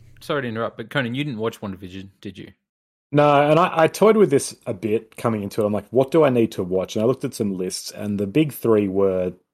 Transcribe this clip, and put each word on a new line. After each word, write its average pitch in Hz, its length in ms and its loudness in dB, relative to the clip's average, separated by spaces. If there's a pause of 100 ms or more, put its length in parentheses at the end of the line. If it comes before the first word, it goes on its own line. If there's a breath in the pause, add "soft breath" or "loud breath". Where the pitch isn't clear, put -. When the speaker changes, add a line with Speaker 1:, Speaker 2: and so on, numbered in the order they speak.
(220 soft breath)
Speaker 1:
sorry 147 220 -4
to 123 40 -8
interrupt, 113 300 -8
but 117 140 -14
Conan, 123 240 -2
you 139 80 -4
didn't 135 160 -6
watch 113 220 -4
WandaVision, 95 480 -12 (120)
did 98 160 -14
you? 104 140 -18 (600)
Speaker 2:
No, 147 380 4
and 156 100 6
I, 180 120 2 (120)
I 160 40 4
toyed 208 300 4
with 196 120 6
this 135 260 0 (120)
a 123 60 -6
bit 107 440 -4
coming 110 240 -2
into 101 220 -6
it. - 20 2
I'm 104 80 0
like, 101 160 -6
"What 113 220 0
do 160 120 4
I 143 60 4
need 120 240 2
to 101 100 -6
watch?" 92 320 -4
And 107 80 0
I 113 40 2
looked 127 160 0
at 127 100 -8
some 101 240 -4
lists, 92 340 -8
and 104 280 -6
the 101 80 -2
big 143 260 0
three 107 340 2
were 92 460 0 (200)